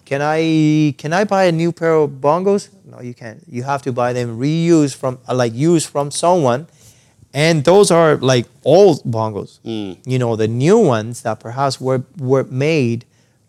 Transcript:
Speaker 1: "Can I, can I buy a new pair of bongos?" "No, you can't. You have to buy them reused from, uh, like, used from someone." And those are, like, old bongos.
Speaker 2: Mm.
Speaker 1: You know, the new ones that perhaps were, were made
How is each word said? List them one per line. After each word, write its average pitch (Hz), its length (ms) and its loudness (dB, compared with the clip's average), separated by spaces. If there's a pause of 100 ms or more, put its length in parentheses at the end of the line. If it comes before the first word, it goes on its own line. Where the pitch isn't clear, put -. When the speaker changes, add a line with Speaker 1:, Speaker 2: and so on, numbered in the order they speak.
Speaker 1:
"Can 139 160 -4
I, 156 760 2
can 151 160 -8
I 190 120 0
buy 196 200 0
a 175 80 2
new 165 180 0
pair 165 240 -2
of 151 180 0
bongos?" 175 560 0 (180)
"No, 120 160 -20
you 123 100 -14
can't. 120 340 -20
You 123 180 -10
have 139 180 -4
to 135 100 -6
buy 123 220 -2
them 120 240 -6
reused 156 580 2
from, 127 220 -6 (100)
uh, 127 60 -4
like, 123 200 0
used 156 340 0
from 143 220 -6
someone." 160 560 0 (680)
And 156 300 2
those 185 300 6
are, 165 240 4
like, 127 300 0 (180)
old 170 400 4
bongos. 110 600 -6
Speaker 2:
Mm. 104 400 -8
Speaker 1:
You 127 140 -4
know, 120 160 -2
the 110 140 0
new 139 300 2
ones 120 440 0
that 110 160 -6
perhaps 131 420 -6
were, 131 220 -2 (160)
were 131 260 0
made 131 600 -2 (440)